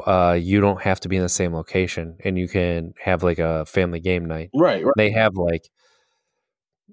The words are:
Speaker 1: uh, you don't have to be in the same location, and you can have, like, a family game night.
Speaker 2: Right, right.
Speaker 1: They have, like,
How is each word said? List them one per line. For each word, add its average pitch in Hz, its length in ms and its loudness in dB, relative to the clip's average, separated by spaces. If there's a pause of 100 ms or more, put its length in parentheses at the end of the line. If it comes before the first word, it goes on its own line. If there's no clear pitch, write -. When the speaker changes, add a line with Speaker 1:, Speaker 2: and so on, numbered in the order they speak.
Speaker 1:
uh, 87 340 4
you 95 200 2
don't 98 220 2
have 95 180 0
to 90 80 -8
be 95 80 -2
in 92 60 0
the 87 60 0
same 87 240 -2
location, 85 720 -4
and 92 140 -2
you 90 80 -2
can 85 560 -2
have, 90 220 0
like, 85 160 2
a 80 260 -2
family 87 320 -2
game 87 260 -2
night. 80 300 -8
Speaker 2:
Right, 135 300 2
right. 180 120 2
Speaker 1:
They 107 140 4
have, 110 240 2
like, 85 340 -2 (1200)